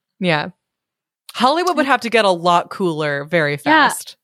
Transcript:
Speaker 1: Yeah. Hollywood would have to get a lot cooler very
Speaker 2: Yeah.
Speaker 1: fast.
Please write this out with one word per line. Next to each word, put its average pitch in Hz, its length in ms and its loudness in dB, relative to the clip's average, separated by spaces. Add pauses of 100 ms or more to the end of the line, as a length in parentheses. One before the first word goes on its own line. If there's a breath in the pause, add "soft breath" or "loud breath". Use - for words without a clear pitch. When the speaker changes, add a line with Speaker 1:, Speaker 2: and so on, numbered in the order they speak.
(200)
Speaker 1:
Yeah. 170 300 0 (840)
Hollywood 311 420 0
would 302 80 2
have 262 160 0
to 233 80 -6
get 220 160 2
a 190 60 4
lot 175 400 0
cooler 151 540 -4
very 151 260 0
Speaker 2:
Yeah. 285 380 2
Speaker 1:
fast. - 340 -10